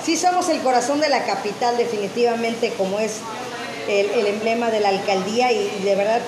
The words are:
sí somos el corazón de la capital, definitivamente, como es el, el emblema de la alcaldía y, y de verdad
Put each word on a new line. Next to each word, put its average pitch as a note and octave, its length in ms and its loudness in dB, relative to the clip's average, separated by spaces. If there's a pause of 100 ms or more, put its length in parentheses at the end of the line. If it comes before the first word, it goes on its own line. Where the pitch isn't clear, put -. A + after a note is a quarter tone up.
sí D#4+ 140 0
somos F4+ 320 2
el D4 100 0
corazón B3+ 400 2
de D4+ 100 0
la B3+ 160 2
capital, G#3 520 -2
definitivamente, A#3 1000 0
como G3 220 0
es A3 140 -2 (760)
el, G3+ 220 2
el G#3+ 180 2
emblema A3+ 440 0
de G#3+ 80 0
la G#3 100 4
alcaldía G3+ 640 0
y, G3+ 280 0
y F#3 40 -4
de G3 120 2
verdad G#3+ 320 2